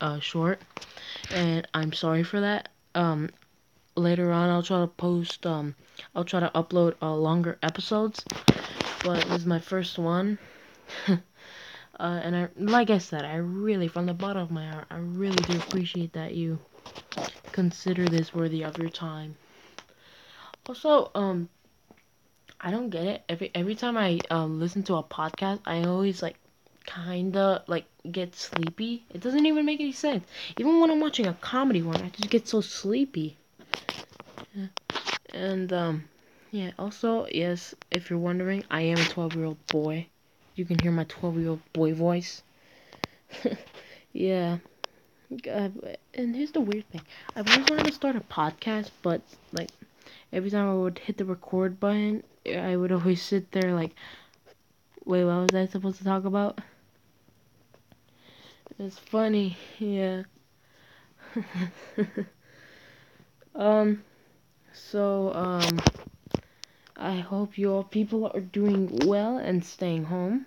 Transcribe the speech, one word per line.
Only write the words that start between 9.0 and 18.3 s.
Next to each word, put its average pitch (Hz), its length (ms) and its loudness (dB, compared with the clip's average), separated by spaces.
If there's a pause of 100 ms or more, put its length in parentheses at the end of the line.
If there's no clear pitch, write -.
but 175 200 2
this 175 160 0
is 170 60 -4
my 170 140 2
first 185 380 -4
one. 180 400 0 (680)
<laughs> 185 120 6 (800)
Uh, 175 240 -2
and 170 140 0
I, 175 120 0 (100)
like 220 320 6
I 202 80 6
said, 156 260 -4
I 151 120 -4
really, 185 520 0
from 175 160 -2
the 180 80 0
bottom 190 300 -2
of 165 80 -4
my 156 180 -4
heart, 156 220 -10
I 160 80 -10
really 180 380 -2
do 175 200 4
appreciate 175 560 -2
that 160 220 -8
you 165 240 -2 (920)
consider 180 520 0
this 165 300 2